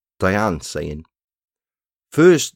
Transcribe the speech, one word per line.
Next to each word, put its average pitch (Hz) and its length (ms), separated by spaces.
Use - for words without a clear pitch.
Diane 95 420
saying, 76 440
"First, 165 460